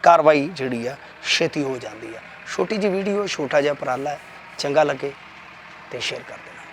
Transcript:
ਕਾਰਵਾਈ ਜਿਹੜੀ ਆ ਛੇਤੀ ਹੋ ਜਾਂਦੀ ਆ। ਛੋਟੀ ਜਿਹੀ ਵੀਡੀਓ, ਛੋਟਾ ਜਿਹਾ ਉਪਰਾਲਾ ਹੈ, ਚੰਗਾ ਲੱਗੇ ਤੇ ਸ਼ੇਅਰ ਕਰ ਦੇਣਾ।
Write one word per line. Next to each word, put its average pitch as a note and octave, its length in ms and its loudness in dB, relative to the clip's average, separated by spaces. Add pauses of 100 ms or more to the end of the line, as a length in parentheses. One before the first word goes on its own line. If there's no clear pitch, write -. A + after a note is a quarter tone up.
ਕਾਰਵਾਈ D#3 460 8
ਜਿਹੜੀ B2+ 380 -6
ਆ C3+ 100 -8 (280)
ਛੇਤੀ D#3+ 380 0
ਹੋ C3 160 -4
ਜਾਂਦੀ - 360 -14
ਆ। - 60 -16 (260)
ਛੋਟੀ F#3 300 -4
ਜਿਹੀ G3+ 160 0
ਵੀਡੀਓ, G3 340 -2
ਛੋਟਾ D3+ 340 -2
ਜਿਹਾ D3 120 0
ਉਪਰਾਲਾ C3+ 380 -6
ਹੈ, C#3+ 80 -10 (400)
ਚੰਗਾ C#3+ 240 2
ਲੱਗੇ C#3+ 300 -2 (800)
ਤੇ B2 100 -10
ਸ਼ੇਅਰ B2+ 220 -6
ਕਰ - 140 -16
ਦੇਣਾ। - 260 -20 (100)